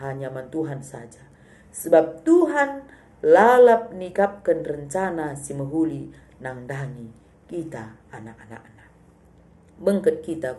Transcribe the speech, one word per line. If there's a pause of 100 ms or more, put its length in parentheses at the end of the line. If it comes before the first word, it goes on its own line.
hanya
man
Tuhan
saja. (540)
Sebab
Tuhan (340)
lalap
nikapkan
rencana
si
muhuli (320)
nang
dangi (400)
kita (160)
anak-anak
na. (960)
Bengket
kita